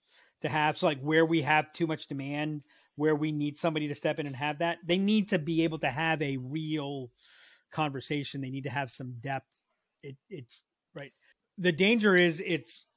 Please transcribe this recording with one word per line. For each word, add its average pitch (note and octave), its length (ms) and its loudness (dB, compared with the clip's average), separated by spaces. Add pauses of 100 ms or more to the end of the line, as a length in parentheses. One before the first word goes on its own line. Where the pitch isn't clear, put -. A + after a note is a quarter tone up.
(400)
to D#3 80 -4
have. D3+ 280 2
So, F3+ 100 0
like, D3+ 140 2
where D#3 240 4
we D#3+ 180 2
have D3+ 280 2
too E3+ 160 -4
much D#3 220 -4
demand, D3 540 -4 (340)
where D3+ 180 4
we D#3 160 0
need D3 260 -2
somebody D#3 300 0
to D3 80 -4
step D3+ 240 -2
in D3+ 80 -4
and C#3 80 -8
have D3 240 -4
that, E3+ 260 0
they F3 140 2
need G3+ 300 2
to F#3+ 100 2
be D#3+ 240 0
able D#3+ 160 0
to D3 120 -2
have D#3+ 320 0
a C#3 160 -2
real C#3+ 760 -6 (580)
conversation. C#3+ 680 -4
They C3 100 -8
need C3+ 140 -8
to C#3 60 -6
have C3 200 -4
some B2+ 300 -12
depth. C3+ 340 -8 (480)
It, C#3 140 -14 (120)
it's, D3 360 -16 (280)
right. C#3+ 200 -16 (460)
The F3+ 140 2
danger G3+ 440 6
is F3 280 4
it's E3+ 400 -4 (120)